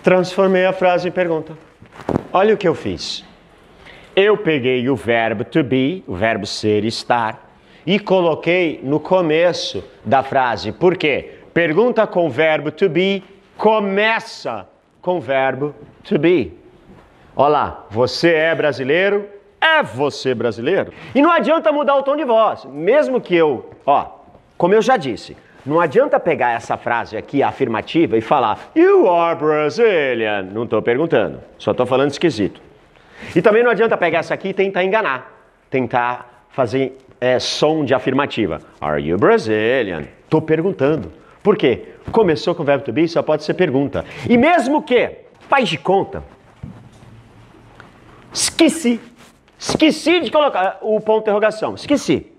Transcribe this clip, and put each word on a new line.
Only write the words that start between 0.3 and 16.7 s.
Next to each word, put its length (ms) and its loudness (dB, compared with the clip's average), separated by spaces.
a 80 2
frase 360 0
em 40 -6
pergunta. 420 -4
Olha 220 4
o 20 -2
que 120 0
eu 60 2
fiz. 500 -8
Eu 220 4
peguei 520 0
o 60 2
verbo 480 0
to 220 0
be, 420 -2
o 80 -8
verbo 320 -2
ser, 380 -2
estar, 560 -2
e 120 2
coloquei 840 0
no 160 -2
começo 840 0
da 200 2
frase. 500 -2
Por 240 2
quê? 380 -2
Pergunta 540 2
com 240 -2
verbo 400 0
to 180 0
be 340 0
começa 1080 -2
com 180 -2
verbo 540 -2
to 160 -2
be. 400 2